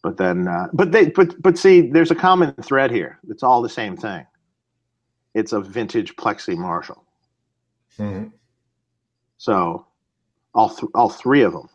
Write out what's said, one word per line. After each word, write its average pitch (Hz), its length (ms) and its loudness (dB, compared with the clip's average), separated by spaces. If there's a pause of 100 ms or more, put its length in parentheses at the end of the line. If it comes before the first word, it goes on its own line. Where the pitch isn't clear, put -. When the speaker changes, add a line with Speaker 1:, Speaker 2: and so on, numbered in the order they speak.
Speaker 1:
But 92 140 -8
then, 90 300 -2
uh, 87 240 -6
but 170 200 -2
they, 185 180 4
but, 180 320 0
but 175 160 2
see, 185 240 8
there's 160 300 2
a 160 40 2
common 180 460 2
thread 135 300 0
here. 92 260 -6 (100)
It's 107 140 -14
all 127 220 2
the 113 60 -6
same 101 280 -10
thing. 92 280 -10 (1080)
It's 110 180 -4
a 107 80 -2
vintage 104 560 -6
Plexi - 400 -6
Marshall. 85 480 -10 (960)
Speaker 2:
Mm-hmm. 104 300 -10 (1120)
Speaker 1:
So 90 480 -4 (680)
all 107 160 2
th-, - 260 -12
all 113 140 2
three 135 320 0
of 98 120 2
them 80 220 -16